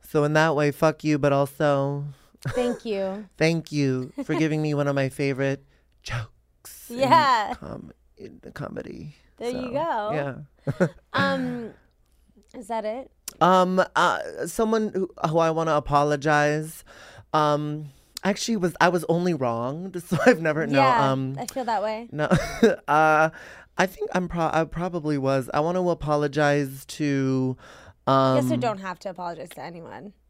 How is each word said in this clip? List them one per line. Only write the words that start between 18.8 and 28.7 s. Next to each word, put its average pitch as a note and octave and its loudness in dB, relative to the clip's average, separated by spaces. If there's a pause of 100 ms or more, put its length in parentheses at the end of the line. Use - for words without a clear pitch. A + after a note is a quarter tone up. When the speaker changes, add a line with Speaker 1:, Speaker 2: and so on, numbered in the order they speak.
Speaker 1:
I E3+ 6
was E3+ 0
only F3 2
wronged, C#3 -4
<laughs> - -18
so F3 0
I've A#3 6
never, D#3 0
no, C#3 2
Speaker 2:
Yeah, A3+ 4
Speaker 1:
um, C3+ -2
Speaker 2:
I B3 -6
feel C4 -6
that G#3+ 0
way. A3 -6
Speaker 1:
No, D3+ -2
<laughs> - 2
uh, D#3 6 (460)
I F#3 2
think G#4 -8
I'm F3+ -2
pro-, E3+ -2
I E3 2
probably D#3+ -4
was. C3+ 0
I C#3+ 0
wanna F3+ 0
apologize D3 0
to, C3+ 0 (500)
um, C3+ 4
Speaker 2:
Yes, - 2
I - 2
don't G#3 -2